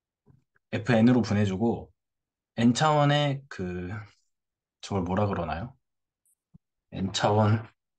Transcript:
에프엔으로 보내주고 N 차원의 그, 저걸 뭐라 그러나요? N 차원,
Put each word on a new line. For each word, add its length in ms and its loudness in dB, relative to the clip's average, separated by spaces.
에프엔으로 520 4
보내주고 680 -2
N 180 4
차원의 760 2
그, 420 -8
저걸 220 -4
뭐라 240 -2
그러나요? 500 -6
N 200 -6
차원, 540 2